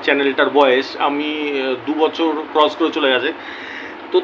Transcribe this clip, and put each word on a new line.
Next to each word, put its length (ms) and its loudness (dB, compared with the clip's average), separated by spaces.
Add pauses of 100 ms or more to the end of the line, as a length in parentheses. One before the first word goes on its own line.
চ্যানেলটার 460 2
বয়স, 500 4
আমি, 300 -2 (200)
আহ, 260 -2 (100)
দু 80 -4
বছর 380 0 (220)
ক্রস 220 2
করে 160 0
চলে 180 2
গেছে। 240 0 (800)
তো 120 4